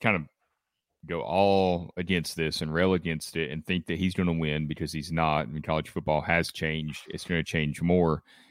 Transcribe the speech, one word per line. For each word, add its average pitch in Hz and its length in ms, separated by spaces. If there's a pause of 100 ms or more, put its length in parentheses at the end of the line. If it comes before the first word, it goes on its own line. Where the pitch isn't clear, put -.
kind 107 140
of 78 60 (840)
go 82 160
all 92 760
against 90 400
this 78 240
and 78 140
rail 92 180
against 82 420
it 80 160
and 78 140
think 90 220
that 85 100
he's 92 160
gonna 87 220
win 78 320
because 78 260
he's 80 180
not, 78 360
and 76 180
college 78 240
football 78 320
has 85 320
changed, 78 560
it's - 160
gonna 82 180
change 76 380
more. 85 420 (280)